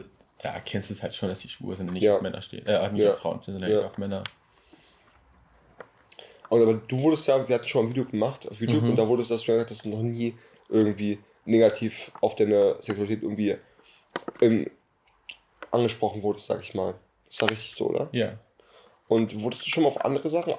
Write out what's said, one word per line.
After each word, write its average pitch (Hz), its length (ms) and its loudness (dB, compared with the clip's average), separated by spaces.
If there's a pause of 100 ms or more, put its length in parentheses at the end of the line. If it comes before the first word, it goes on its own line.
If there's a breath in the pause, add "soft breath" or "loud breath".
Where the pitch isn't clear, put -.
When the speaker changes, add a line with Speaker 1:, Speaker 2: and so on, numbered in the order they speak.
(420)
Speaker 1:
da - 120 -6
erkennst - 360 -6
du 104 40 -8
es - 100 -8
halt - 120 -6
schon, - 140 -4
dass 104 100 -6
die - 100 -16
schwul 95 260 -10
sind 92 140 -8
und 90 60 -6
nicht 92 80 0
Speaker 2:
Ja. 104 120 6
Speaker 1:
auf 95 60 0
Männer - 200 -8
stehen, - 240 -16
äh, 104 260 0
nicht 104 120 0
Speaker 2:
Ja. 101 100 6
Speaker 1:
auf - 60 -4
Frauen 82 240 -4
stehen, 98 120 -10
sondern 92 160 -4
Speaker 2:
Ja. 107 100 4
Speaker 1:
eher 101 60 -4
auf - 100 -14
Männer. 98 260 -6 (2250 loud breath)
Speaker 2:
Und 117 120 6
aber 113 140 8
du 127 260 -4
wurdest 151 260 4
ja, 131 200 4
wir 127 80 2
hatten 117 120 -2
schon 113 180 2
ein 113 40 -2
Video 127 160 -2
gemacht 110 440 -4
auf 104 120 -12
YouTube 113 220 2
Speaker 1:
Mhm. 117 80 4
Speaker 2:
und - 40 2
da 113 120 4
wurdest 117 220 2
du, 117 60 0
dass 110 80 -2
du - 80 0
gesagt 117 180 2
hast, - 100 -12
dass - 40 -14
du 110 120 -8
noch 110 80 -4
nie 117 320 -2 (340 soft breath)
irgendwie 104 500 2 (260 soft breath)
negativ 113 680 4 (100)
auf 104 140 0
deine 101 440 4
Sexualität 104 440 -4
irgendwie 104 320 -2 (840 soft breath)
im 113 280 0 (1000)
angesprochen 107 520 -2
wurdest, 104 240 -4
sag - 140 -4
ich - 120 -14
mal. 92 220 -4 (320)
Das - 140 -6
war - 80 2
richtig 110 260 -6
so, - 140 -2
oder? - 220 -2
Speaker 1:
Ja. 110 260 -2 (680 soft breath)
Speaker 2:
Und 110 340 0
wurdest 120 240 -4
du - 40 -4
schon 165 140 2
mal 143 60 6
auf - 160 -2
andere 139 240 0
Sachen, 165 300 -2